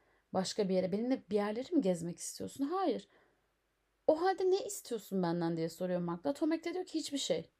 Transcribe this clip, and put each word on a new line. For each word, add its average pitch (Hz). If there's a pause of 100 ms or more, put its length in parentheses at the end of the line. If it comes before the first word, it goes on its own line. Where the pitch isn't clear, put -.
(320)
başka 190
bir 185
yere. 185
Benimle 240
bir 208
yerleri 214
mi 294
gezmek 170
istiyorsun?" -
"Hayır." 311 (960)
"O 311
halde 370
ne 392
istiyorsun -
benden?" 170
diye 165
soruyor 180
Magda. 175
Tomek 320
de 339
diyor 370
ki, 320
"Hiçbir 285
şey. -